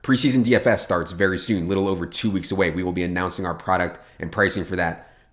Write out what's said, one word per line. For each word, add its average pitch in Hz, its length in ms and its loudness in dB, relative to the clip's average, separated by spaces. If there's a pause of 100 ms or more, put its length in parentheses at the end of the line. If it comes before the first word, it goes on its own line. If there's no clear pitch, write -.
Preseason 127 400 4
D 117 120 4
F 110 120 4
S 107 160 2
starts 85 280 -2
very 92 260 0
soon, 90 300 -2
little 98 200 0
over 87 180 -2
two - 240 -4
weeks 95 220 -2
away. 95 180 2
We 85 140 -2
will 90 80 -2
be 90 120 -2
announcing 90 440 -4
our 85 80 -4
product 90 440 -2 (200)
and 85 120 -8
pricing 98 320 2
for 92 120 -6
that 85 360 -2 (220)